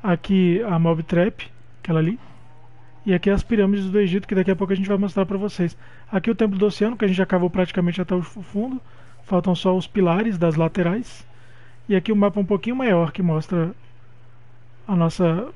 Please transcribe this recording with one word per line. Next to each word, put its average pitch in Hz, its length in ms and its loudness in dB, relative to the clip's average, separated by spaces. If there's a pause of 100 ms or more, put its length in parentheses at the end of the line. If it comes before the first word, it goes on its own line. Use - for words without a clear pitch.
Aqui 185 600 4
a 185 160 0
mob 165 240 2
trap, 180 440 0 (320)
aquela 160 200 0
ali. 185 180 0 (880)
E 190 80 4
aqui 180 160 2
é - 20 4
as 202 120 2
pirâmides 202 440 2
do 202 120 4
Egito, 196 260 2
que 214 80 -2
daqui 185 160 2
a 185 60 4
pouco 190 160 -2
a 190 40 2
gente 190 120 -2
vai 202 100 2
mostrar 196 260 0
pra 196 140 -2
vocês. 185 400 -2 (320)
Aqui 196 180 0
o 226 60 2
Templo 202 240 2
do 208 80 4
Oceano, 214 300 0
que 220 80 0
a 202 40 4
gente 185 80 2
já 190 80 2
cavou 180 240 2
praticamente 175 520 0
até 180 120 -2
o 180 80 2
fu-, 175 220 -10
fundo. 254 400 -4 (400)
Faltam 180 320 2
só 185 220 2
os 180 100 -2
pilares 196 500 2
das 165 200 2
laterais. 170 680 0 (640)
E 202 60 2
aqui 185 160 2
o 214 60 4
mapa 202 240 2
um 196 40 2
pouquinho 214 300 -2
maior, 180 380 2
que 196 100 -4
mostra 165 500 0 (1160)
a 196 80 2
nossa 170 600 2